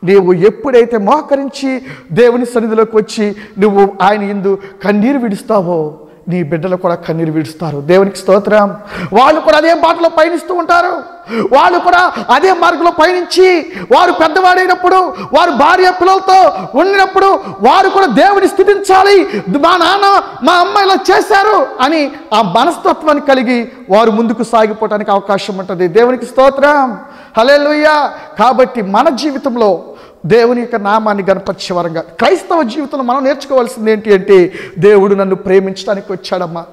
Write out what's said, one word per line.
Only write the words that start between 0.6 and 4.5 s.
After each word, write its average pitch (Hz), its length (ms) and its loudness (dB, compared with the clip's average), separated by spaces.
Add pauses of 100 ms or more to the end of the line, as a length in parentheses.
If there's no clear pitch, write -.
మోకరించి 269 840 -4 (300)
దేవుని 240 340 2
సన్నిధిలోకి 220 520 0
వచ్చి 208 380 -2 (240)
నువ్వు 196 300 4 (120)
ఆయన 202 220 0
యందు 196 360 -4 (240)